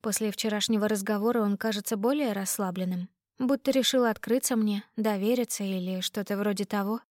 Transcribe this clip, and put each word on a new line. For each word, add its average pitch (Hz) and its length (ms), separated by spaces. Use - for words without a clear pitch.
После 214 280
вчерашнего 208 600
разговора 214 520
он 202 140
кажется 214 400
более 240 380
расслабленным. 185 760
Будто 269 320
решил 254 320
открыться 233 540
мне, 208 260
довериться 220 640
или 185 380
что-то 202 340
вроде 202 300
того. 208 340